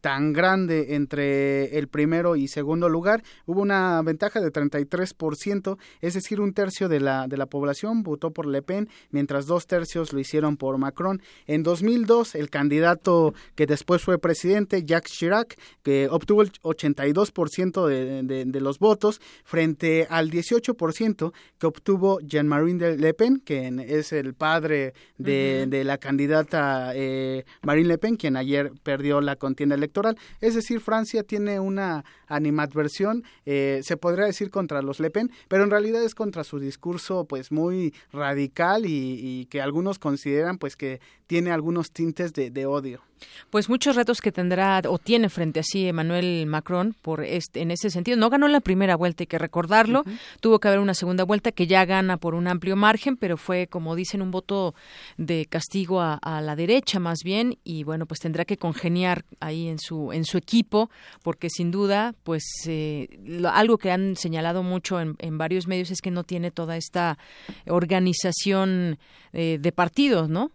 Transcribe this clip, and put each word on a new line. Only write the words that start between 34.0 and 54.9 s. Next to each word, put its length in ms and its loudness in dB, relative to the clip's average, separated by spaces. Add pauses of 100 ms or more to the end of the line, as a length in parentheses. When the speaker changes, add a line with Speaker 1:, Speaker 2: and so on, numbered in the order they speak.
Speaker 1:
decir 240 -2
contra 320 -4
los 180 -6
Le 100 0
Pen, 200 -2 (180)
pero 160 4
en 60 2
realidad 340 2
es 100 -2
contra 300 -6
su 140 -8
discurso, 640 -6
pues, 260 -8
muy 440 0 (180)
radical 720 0
y, 340 -2
y 280 -8
que 160 -6
algunos 360 -2
consideran, 600 -2
pues, 180 -8
que 240 -8 (260)
tiene 260 0
algunos 380 -2
tintes 440 -4
de, 160 -4
de 160 -6
odio. 340 -4 (500)
Speaker 2:
Pues 180 0
muchos 280 2
retos 240 2
que 100 0
tendrá 560 2
o 120 0
tiene 300 4
frente 300 -2
a 60 -2
sí 240 0
Emmanuel 580 0
Macron 560 -2
por 220 -4
este, 360 -4
en 120 -2
ese 180 -2
sentido. 260 0
No 140 6
ganó 160 4
en 60 6
la 80 6
primera 340 2
vuelta, 300 0
hay 20 -8
que 120 -4
recordarlo. 640 4
Ujú. 80 -8 (300)
Tuvo 200 6
que 80 2
haber 100 6
una 160 2
segunda 300 0
vuelta 260 0
que 160 0
ya 180 6
gana 320 2
por 180 -4
un 120 -2
amplio 300 -2
margen, 400 4
pero 200 -2
fue, 300 -2
como 300 -6
dicen, 260 -4
un 80 -4
voto 440 -2 (420)